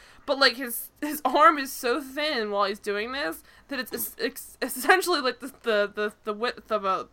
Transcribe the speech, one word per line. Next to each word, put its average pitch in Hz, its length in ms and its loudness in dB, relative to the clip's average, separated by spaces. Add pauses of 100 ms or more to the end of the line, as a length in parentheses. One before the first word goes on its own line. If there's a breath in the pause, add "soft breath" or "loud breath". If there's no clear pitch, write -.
(260 soft breath)
But, 269 120 2
like, 254 180 2
his, 247 340 -8 (100)
his 294 240 -6
arm 294 320 6
is 269 160 -4
so 262 300 -2
thin 208 480 -2
while 202 160 2
he's 202 120 -4
doing 208 340 -4
this 302 300 -6 (260 soft breath)
that 269 120 -4
it's - 140 -8
es-, - 260 -6
ex-, - 400 -6
essentially, 330 640 2
like, 247 180 -2
the, 277 60 -10 (160)
the, 208 320 2
the, 208 180 -4 (120)
the 214 100 -4
width 233 360 -6
of 208 140 0
a 185 280 0